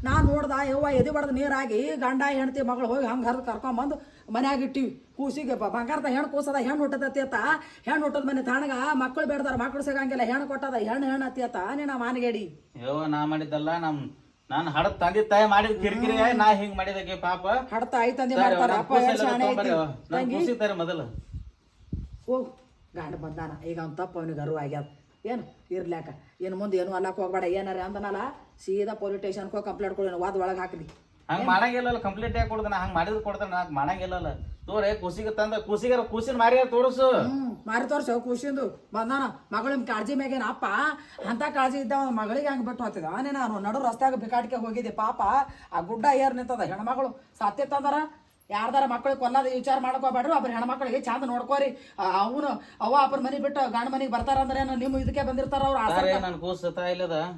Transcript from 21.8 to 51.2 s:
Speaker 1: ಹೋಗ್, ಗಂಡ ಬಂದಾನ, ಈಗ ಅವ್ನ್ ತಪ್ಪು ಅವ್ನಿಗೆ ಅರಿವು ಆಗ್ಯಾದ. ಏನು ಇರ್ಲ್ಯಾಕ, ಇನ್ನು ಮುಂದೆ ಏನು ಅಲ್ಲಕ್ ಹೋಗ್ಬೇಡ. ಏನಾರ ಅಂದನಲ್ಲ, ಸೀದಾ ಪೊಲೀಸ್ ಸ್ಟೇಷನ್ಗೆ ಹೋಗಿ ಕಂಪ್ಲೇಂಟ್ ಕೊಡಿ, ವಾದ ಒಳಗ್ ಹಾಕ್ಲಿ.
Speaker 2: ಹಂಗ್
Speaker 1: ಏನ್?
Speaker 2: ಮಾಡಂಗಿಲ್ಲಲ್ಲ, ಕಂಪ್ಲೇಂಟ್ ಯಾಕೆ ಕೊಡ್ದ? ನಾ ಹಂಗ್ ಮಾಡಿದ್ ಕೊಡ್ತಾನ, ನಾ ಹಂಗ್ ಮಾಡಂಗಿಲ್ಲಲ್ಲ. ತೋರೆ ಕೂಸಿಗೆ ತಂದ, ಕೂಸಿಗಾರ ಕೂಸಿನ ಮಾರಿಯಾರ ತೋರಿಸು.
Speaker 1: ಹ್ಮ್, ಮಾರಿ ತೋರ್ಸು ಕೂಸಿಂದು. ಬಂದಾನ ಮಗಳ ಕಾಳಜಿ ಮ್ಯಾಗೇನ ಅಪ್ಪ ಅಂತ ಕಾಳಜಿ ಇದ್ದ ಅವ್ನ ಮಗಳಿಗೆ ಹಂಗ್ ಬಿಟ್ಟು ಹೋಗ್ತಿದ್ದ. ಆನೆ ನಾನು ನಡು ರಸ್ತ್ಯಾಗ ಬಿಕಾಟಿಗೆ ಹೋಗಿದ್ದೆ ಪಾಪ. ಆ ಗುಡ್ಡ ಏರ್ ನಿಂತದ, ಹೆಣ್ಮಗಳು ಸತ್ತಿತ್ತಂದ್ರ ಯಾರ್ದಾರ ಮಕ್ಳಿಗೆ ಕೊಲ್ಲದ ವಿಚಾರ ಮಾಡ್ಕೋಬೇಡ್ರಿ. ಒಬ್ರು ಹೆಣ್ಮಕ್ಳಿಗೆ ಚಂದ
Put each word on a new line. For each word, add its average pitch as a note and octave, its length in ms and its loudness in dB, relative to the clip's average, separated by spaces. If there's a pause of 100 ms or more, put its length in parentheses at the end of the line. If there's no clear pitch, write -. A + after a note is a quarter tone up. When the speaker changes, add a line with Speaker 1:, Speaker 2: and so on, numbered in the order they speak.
Speaker 1:
ಹೋಗ್, B3+ 220 -2 (480)
ಗಂಡ D3+ 180 -8
ಬಂದಾನ, D#3 360 -10 (180)
ಈಗ E3+ 100 -6
ಅವ್ನ್ D#3 180 -8
ತಪ್ಪು F3+ 220 -6
ಅವ್ನಿಗೆ D#3+ 220 -6
ಅರಿವು D#3 160 -4
ಆಗ್ಯಾದ. D3 320 -6 (360)
ಏನು A#3 180 -6 (320)
ಇರ್ಲ್ಯಾಕ, E3+ 340 -6 (320)
ಇನ್ನು F#3+ 200 -6
ಮುಂದೆ G3 160 0
ಏನು F3+ 160 0
ಅಲ್ಲಕ್ F#3+ 280 -2
ಹೋಗ್ಬೇಡ. F#3 220 -2
ಏನಾರ F#3+ 420 -2
ಅಂದನಲ್ಲ, G3+ 320 -6 (460)
ಸೀದಾ G3+ 300 -2
ಪೊಲೀಸ್ G3+ 260 -4
ಸ್ಟೇಷನ್ಗೆ G3 320 -6
ಹೋಗಿ G3+ 140 -4
ಕಂಪ್ಲೇಂಟ್ G3 320 -4
ಕೊಡಿ, G3 120 0 (140)
ವಾದ F#3+ 120 -2
ಒಳಗ್ F#3 240 0
ಹಾಕ್ಲಿ. F3+ 260 -8 (440)
Speaker 2:
ಹಂಗ್ E3+ 100 0
Speaker 1:
ಏನ್? F3+ 80 0
Speaker 2:
ಮಾಡಂಗಿಲ್ಲಲ್ಲ, A#3+ 600 4
ಕಂಪ್ಲೇಂಟ್ G3+ 300 -4
ಯಾಕೆ A3+ 120 2
ಕೊಡ್ದ? A3 160 -2
ನಾ G3+ 120 0
ಹಂಗ್ F3+ 200 -2
ಮಾಡಿದ್ G#3 300 0
ಕೊಡ್ತಾನ, G3 220 -4
ನಾ F3+ 100 -2
ಹಂಗ್ E3+ 120 -4
ಮಾಡಂಗಿಲ್ಲಲ್ಲ. F3+ 580 -2 (380)
ತೋರೆ G3+ 280 2
ಕೂಸಿಗೆ G3+ 360 -4
ತಂದ, G#3+ 220 0
ಕೂಸಿಗಾರ G#3+ 460 2
ಕೂಸಿನ A#3 360 -2
ಮಾರಿಯಾರ A#3+ 380 6
ತೋರಿಸು. B3+ 340 6 (120)
Speaker 1:
ಹ್ಮ್, C4 360 -2 (120)
ಮಾರಿ A#3+ 220 0
ತೋರ್ಸು B3+ 320 0
ಕೂಸಿಂದು. B3+ 440 -2 (280)
ಬಂದಾನ A#3 300 0 (320)
ಮಗಳ A#3 160 0 (200)
ಕಾಳಜಿ C#4 240 -2
ಮ್ಯಾಗೇನ C4 320 -2
ಅಪ್ಪ A#3 180 -4 (640)
ಅಂತ A#3 140 -2 (100)
ಕಾಳಜಿ C4+ 300 2
ಇದ್ದ A#3+ 80 -2
ಅವ್ನ C#4 280 0
ಮಗಳಿಗೆ A#3+ 280 -2
ಹಂಗ್ C4 180 -2
ಬಿಟ್ಟು B3 180 -6
ಹೋಗ್ತಿದ್ದ. F#3+ 240 -6 (100)
ಆನೆ C#4 140 -4
ನಾನು A#3 280 -2
ನಡು G#3+ 200 -2
ರಸ್ತ್ಯಾಗ C4 360 2
ಬಿಕಾಟಿಗೆ A#3+ 400 -2
ಹೋಗಿದ್ದೆ A3 380 -4 (100)
ಪಾಪ. A#3+ 180 0 (520)
ಆ E3+ 80 0
ಗುಡ್ಡ A3 320 -4
ಏರ್ C4 220 4
ನಿಂತದ, B3 260 -4
ಹೆಣ್ಮಗಳು A3+ 480 -2 (300)
ಸತ್ತಿತ್ತಂದ್ರ C#4 540 0 (560)
ಯಾರ್ದಾರ A#3+ 360 2
ಮಕ್ಳಿಗೆ C4 340 0
ಕೊಲ್ಲದ B3+ 340 2
ವಿಚಾರ C4 260 2
ಮಾಡ್ಕೋಬೇಡ್ರಿ. B3+ 580 0
ಒಬ್ರು B3 140 0
ಹೆಣ್ಮಕ್ಳಿಗೆ B3 480 -2
ಚಂದ B3 260 -2